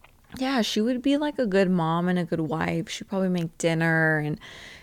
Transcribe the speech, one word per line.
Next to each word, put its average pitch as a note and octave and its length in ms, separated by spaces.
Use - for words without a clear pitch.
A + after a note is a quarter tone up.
"Yeah, C4 240
she - 180
would B3 220
be, C#4+ 160
like, D4 200
a C4 80
good F#3+ 240
mom F3 380
and F3+ 100
a F3 60
good E3 160
wife. E3 480
She'd - 200
probably F#3+ 200
make F3 300
dinner, D#3+ 640
and D3+ 160